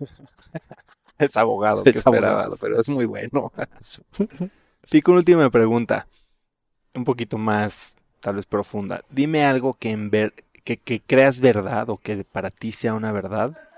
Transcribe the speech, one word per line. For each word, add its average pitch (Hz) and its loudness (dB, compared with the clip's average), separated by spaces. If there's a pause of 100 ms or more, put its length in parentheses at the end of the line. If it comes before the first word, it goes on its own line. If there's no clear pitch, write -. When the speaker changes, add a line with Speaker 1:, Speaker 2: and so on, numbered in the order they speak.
Speaker 1:
<laughs> - -20
Speaker 2:
Es 143 0
abogado, 107 0
Speaker 1:
Es 127 8
Speaker 2:
¿qué 117 2
esperabas? 107 2
Speaker 1:
abogado, 107 -10
pero 107 -2
es - -2
muy 135 -2
bueno. 110 -6 (680)
<laughs> - -10
Speaker 2:
Pico, 160 4
una 180 6
última 165 6
pregunta, 113 2 (840)
un 127 -6
poquito 120 -4
más, 107 -4 (240)
tal 101 -6
vez, 101 -10
profunda. 101 -8
Dime 147 0
algo 131 0
que 117 -8
en 107 -6
ver-, 107 -2 (200)
que, 120 -6
que 117 -6
creas 131 4
verdad 113 2
o 104 -6
que 101 -8
para - -8
ti 113 -12
sea 113 -2
una 110 -4
verdad, 104 -4 (220)